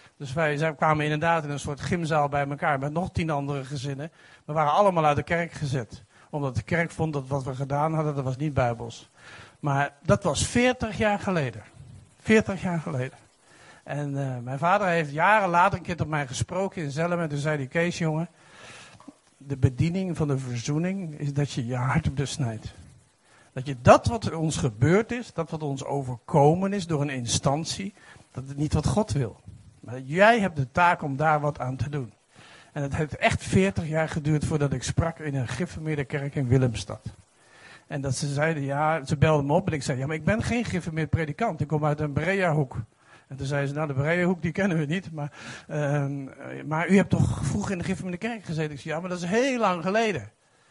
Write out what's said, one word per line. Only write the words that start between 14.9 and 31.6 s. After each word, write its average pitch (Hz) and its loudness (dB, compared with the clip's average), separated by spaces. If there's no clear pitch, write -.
jaren 190 6
later 180 4
een 165 -10
keer - -4
tot 160 -4
mij 147 -2
gesproken 185 -4
in 143 -4
Zelhem. 170 0
En 160 -2
toen 143 -4
zei 151 0
hij: 135 -4
"Kees, 170 0
jongen, 160 0
de 139 -8
bediening 156 2
van 156 0
de 135 2
verzoening 151 -4
is 143 -4
dat 139 0
je 120 -4
je 123 -4
hart 131 0
besnijdt. 123 -4
Dat 127 -8
je 139 -6
dat 214 8
wat 220 -2
ons 160 -2
gebeurd 147 2
is, 240 -8
dat 165 -6
wat 156 -8
ons 139 -6
overkomen 147 2
is 196 -4
door 160 0
een 143 0
instantie, 139 -2
dat 135 -10
het 139 -10
niet 147 -2
wat 151 2
God 214 2
wil. 123 -2
Maar 123 -12
jij 190 6
hebt 180 0
de 135 -2
taak 175 4
om 139 -2
daar 151 4
wat 147 -2
aan 127 -4